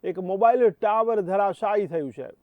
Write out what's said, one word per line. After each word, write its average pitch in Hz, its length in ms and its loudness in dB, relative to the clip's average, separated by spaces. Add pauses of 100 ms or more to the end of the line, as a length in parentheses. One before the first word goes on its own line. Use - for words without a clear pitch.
એક 180 140 -6
મોબાઈલ 220 520 4
ટાવર 220 500 0
ધરાશાયી 196 680 -2
થયું 147 260 -6
છે. 127 160 -14 (140)